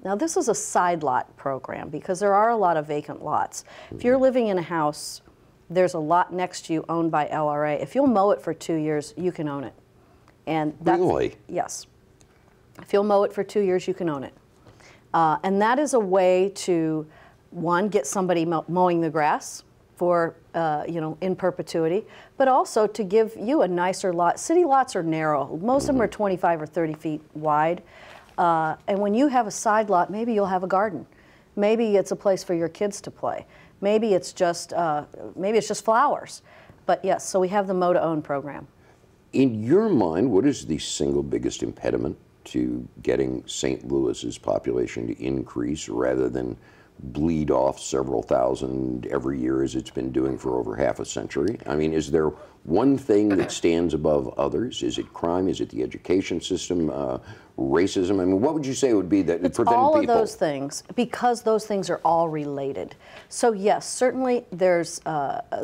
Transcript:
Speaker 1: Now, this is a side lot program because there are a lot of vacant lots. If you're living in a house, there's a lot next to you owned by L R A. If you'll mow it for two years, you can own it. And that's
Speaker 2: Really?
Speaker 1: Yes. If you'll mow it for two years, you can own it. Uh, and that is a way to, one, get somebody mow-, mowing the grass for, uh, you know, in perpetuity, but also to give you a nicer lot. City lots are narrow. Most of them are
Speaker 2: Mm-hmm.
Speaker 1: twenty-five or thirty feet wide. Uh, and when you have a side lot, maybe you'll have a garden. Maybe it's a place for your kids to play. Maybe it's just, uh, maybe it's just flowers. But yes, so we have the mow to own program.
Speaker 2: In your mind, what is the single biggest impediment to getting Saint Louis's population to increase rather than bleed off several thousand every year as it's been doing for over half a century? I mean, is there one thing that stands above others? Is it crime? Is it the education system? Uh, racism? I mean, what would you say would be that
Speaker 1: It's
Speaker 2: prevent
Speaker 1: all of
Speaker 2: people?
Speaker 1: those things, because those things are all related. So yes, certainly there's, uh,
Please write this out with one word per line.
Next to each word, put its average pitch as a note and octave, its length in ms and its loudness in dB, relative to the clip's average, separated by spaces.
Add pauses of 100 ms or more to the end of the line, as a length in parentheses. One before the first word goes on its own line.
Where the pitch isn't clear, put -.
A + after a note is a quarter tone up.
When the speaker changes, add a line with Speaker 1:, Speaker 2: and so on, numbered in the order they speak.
Speaker 1:
Now, F#3+ 100 -2
this D#4+ 220 -2
is E4+ 120 0
a G3+ 60 2
side F3 480 0
lot B2+ 340 -2
program - 520 -8
because E3+ 320 -6
there G3+ 120 4
are G#3 180 4
a A#3 60 2
lot F3 200 4
of D3+ 100 -2
vacant D3+ 380 -6
lots. - 400 -4 (260)
If - 140 -12
you're B3 120 4
living B3+ 300 4
in G3 120 0
a E3+ 40 -2
house, D#3 580 -4 (480)
there's F3 260 2
a E3+ 40 -2
lot E3 340 2
next F3+ 340 -6
to E3+ 60 -4
you D#3+ 160 -2
owned E3 220 0
by D3+ 180 0
L D3+ 200 0
R D3 180 0
A. D3+ 60 0
If D3 240 -4
you'll C#4 100 4
mow G#3 240 4
it F#3 100 0
for D#3+ 140 -6
two E3 200 -6
years, D3+ 420 -2
you F3 160 -2
can D3+ 160 -6
own C#3 160 -8
it. - 100 -14 (720)
And D#3 340 -2
that's F3 200 2
Speaker 2:
Really? E2 340 2 (140)
Speaker 1:
Yes. - 400 -8 (920)
If - 120 -8
you'll G3+ 100 2
mow G3+ 220 4
it G3+ 80 -2
for G3+ 100 -6
two G3 180 -2
years, F#3 280 0
you F#3 60 -2
can F3 140 -4
own C#3 140 -4
it. A#2 100 -12 (800)
Uh, D#3+ 300 4
and G3 180 0
that A#3 180 4
is D4 160 0
a A#3+ 60 4
way F#3 540 4
to, D#3+ 520 0 (440)
one, F3 380 0
get G3 180 0
somebody F3+ 380 0
mow-, E3 240 -2
mowing F3 320 4
the E3 80 0
grass D#3 540 -2 (340)
for, F3 400 2 (180)
uh, D#3 320 -2
you E3 140 -4
know, D#3 220 -6
in F#3 120 0
perpetuity, F3 720 -2 (300)
but C4+ 100 4
also C4 400 2
to G#3+ 160 -4
give G#3 360 2
you B3+ 240 0
a F3+ 60 2
nicer F3+ 440 -2
lot. E3+ 260 2
City F4 280 2
lots C4+ 280 2
are F#3 80 0
narrow. D#3 600 0
Most C4 260 2
of C#4+ 60 2
them B3 80 2
are G3+ 40 2
Speaker 2:
Mm-hmm. G#3 60 -4
Speaker 1:
twenty-five F3+ 500 0
or D3+ 40 -8
thirty D#3+ 260 -2
feet D3+ 300 -6 (120)
wide. D3+ 480 0 (540)
Uh, D#3+ 400 2 (100)
and G3 140 0
when G#3 140 0
you C#4 140 4
have B3 180 2
a G3 40 -6
side G#3+ 380 0
lot, F3+ 220 2
maybe A3+ 240 -2
you'll G3+ 120 2
have F#3 160 -2
a F#3+ 60 -6
garden. F#3 380 0 (500)
Maybe G#3+ 400 2
it's F#3+ 140 2
a F#3+ 60 -2
place F#3+ 280 0
for F#3 100 -2
your E3 140 0
kids G3+ 320 -4
to - 100 -12
play. - 360 -8 (340)
Maybe G#3+ 320 2
it's F3+ 220 0
just, E3+ 400 -2
uh, D#3 300 0 (320)
maybe G3+ 200 0
it's G#3 120 0
just G#3 160 -6
flowers. A#3+ 580 0 (420)
But F3+ 180 0
yes, F#3 240 0
so F#3+ 140 0
we F#3 80 2
have G3+ 180 0
the G3 80 -2
mow F3+ 200 2
to D#3+ 80 4
own D#3+ 200 0
program. C#3+ 460 -8 (640)
Speaker 2:
In A#2+ 300 2
your G3 260 4
mind, G#2 420 2
what G2+ 140 4
is C#3+ 220 0
the D2+ 120 -2
single C#2 440 -2
biggest B1 400 -4
impediment A#1+ 540 -4 (280)
to B1 440 -4 (140)
getting B1+ 440 0
Saint C2 400 -4
Louis's B1 520 -2
population A1+ 680 -4
to A1+ 160 -8
increase C2 640 -4
rather B1 440 0
than B1 260 -6 (420)
bleed D2+ 520 -2
off C2+ 280 2
several C2 440 -2
thousand B1+ 840 -2
every C2+ 300 -2
year C2 240 0
as B1+ 120 -2
it's B1+ 160 -6
been C2 200 -6
doing C2 280 -2
for B1+ 200 -4
over G#1+ 160 -4
half B1 240 0
a A1+ 60 -6
century? D2 640 -4
I C#2+ 100 -2
mean, D#2 160 0
is D2 180 -2
there D#2 200 2 (340)
one A#2+ 320 4
thing G#2 320 4
that F#2+ 240 2
stands E2+ 400 2
above D2+ 460 0
others? F2+ 440 -2
Is B1 140 -2
it - 160 -8
crime? F2 340 0
Is D2 140 -2
it A#1 80 -4
the A1 140 -6
education E2+ 580 -2
system? F2 480 -2
Uh, C2 300 -4 (400)
racism? F2+ 640 2
I - 20 2
mean, F#2+ 160 4
what D#3 140 2
would D3+ 100 -4
you C3 80 -4
say B2 220 2
would F#2 160 2
be G2 120 4
that E2+ 220 0
Speaker 1:
It's - 120 0
Speaker 2:
prevent A#3 200 4
Speaker 1:
all C#4 180 4
of D4+ 60 4
Speaker 2:
people? A#3 140 2
Speaker 1:
those A3 220 2
things, C#3+ 480 -4 (100)
because A#3+ 480 0
those A3 240 0
things F#3+ 240 -4
are D#3+ 120 -2
all E3 280 2
related. C#3 640 -6 (340)
So A#3 240 0
yes, G3 340 0
certainly B3+ 640 0
there's, F3 520 0
uh, D3 380 -4 (200)